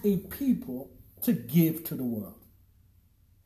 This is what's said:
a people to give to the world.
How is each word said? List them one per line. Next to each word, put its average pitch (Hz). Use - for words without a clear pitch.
a 202
people 165
to 240
give 165
to 156
the 127
world. 107